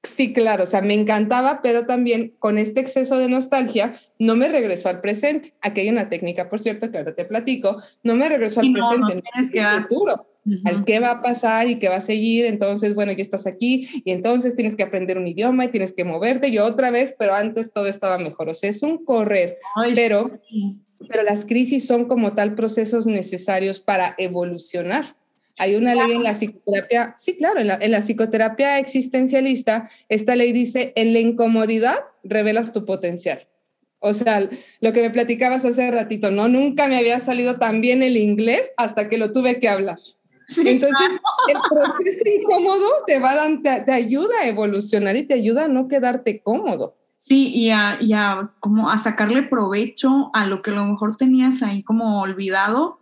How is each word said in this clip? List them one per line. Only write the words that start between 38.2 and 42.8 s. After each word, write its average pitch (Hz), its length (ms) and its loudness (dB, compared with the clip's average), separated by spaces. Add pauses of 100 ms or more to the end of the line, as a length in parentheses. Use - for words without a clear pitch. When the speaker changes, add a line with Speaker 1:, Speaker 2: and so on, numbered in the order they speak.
Speaker 1:
hasta 220 320 -2
que 220 80 -2
lo 214 160 -2
tuve 247 280 0
que 233 80 2
hablar. 196 300 -2 (500)
Speaker 2:
Sí, 330 180 0
Speaker 1:
Entonces, 269 400 4
Speaker 2:
claro. 370 160 -2 (260)
Speaker 1:
el 571 80 4 (140)
proceso - 540 0 (140)
incómodo 381 480 2 (200)